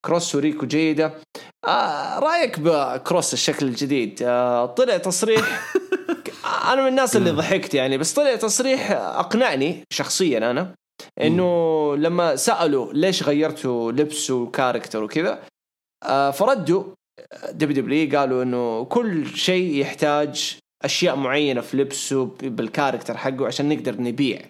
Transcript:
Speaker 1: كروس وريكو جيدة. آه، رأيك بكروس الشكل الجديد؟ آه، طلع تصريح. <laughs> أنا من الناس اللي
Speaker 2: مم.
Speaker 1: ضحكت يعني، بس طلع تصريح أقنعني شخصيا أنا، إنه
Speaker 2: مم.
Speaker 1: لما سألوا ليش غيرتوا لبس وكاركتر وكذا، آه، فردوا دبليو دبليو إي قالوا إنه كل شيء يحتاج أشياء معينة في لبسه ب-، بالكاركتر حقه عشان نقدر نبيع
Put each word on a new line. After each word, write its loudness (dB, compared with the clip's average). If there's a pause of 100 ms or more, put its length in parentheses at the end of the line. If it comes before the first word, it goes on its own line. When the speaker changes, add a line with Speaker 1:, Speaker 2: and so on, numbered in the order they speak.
Speaker 1:
كروس 0
وريكو 0
جيدة. 0 (500)
آه، -2
رأيك 0
بكروس 0
الشكل -2
الجديد؟ -2
آه، 2
طلع 2
تصريح. 0 (320)
<laughs> -2
أنا 4
من 4
الناس 2
اللي 4
Speaker 2:
مم. 0
Speaker 1:
ضحكت 0
يعني، 2
بس 0
طلع 4
تصريح 0
أقنعني 0
شخصيا 0
أنا، -2 (460)
إنه 4 (460)
Speaker 2:
مم. 0
Speaker 1:
لما 2
سألوا 2
ليش 2
غيرتوا 0
لبس -2
وكاركتر -2
وكذا، -2 (680)
آه، 2
فردوا 0 (680)
دبليو 0
دبليو 0
إي 2
قالوا 2
إنه -2
كل 0
شيء 0
يحتاج 0 (260)
أشياء 2
معينة 2
في -6
لبسه 0
ب-، -8
بالكاركتر -2
حقه -4
عشان -2
نقدر -2
نبيع -2